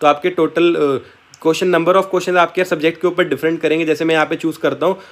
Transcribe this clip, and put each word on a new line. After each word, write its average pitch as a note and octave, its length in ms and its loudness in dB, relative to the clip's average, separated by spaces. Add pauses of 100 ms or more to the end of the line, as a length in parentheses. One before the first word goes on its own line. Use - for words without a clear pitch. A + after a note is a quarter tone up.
तो D3+ 60 2
आपके D3 240 2
टोटल, E3+ 440 2
अ, C#3+ 420 -2 (240)
क्वेश्चन, D#3+ 300 0
number E3+ 220 2
of F#3+ 120 4
question F3+ 320 -2
आपके F3 260 0
सब्जेक्ट D#3+ 380 -2
के F3+ 60 0
ऊपर F3 200 0
डिफरेंट D#3+ 340 -2
करेंगे। D#3+ 240 0
जैसे D#3+ 200 -2
मैं D#3+ 100 0
यहाँ D#3 100 2
पे D#3 100 -4
चूज़ D#3 240 -6
करता E3 260 -2
हूँ F#3 120 0 (140)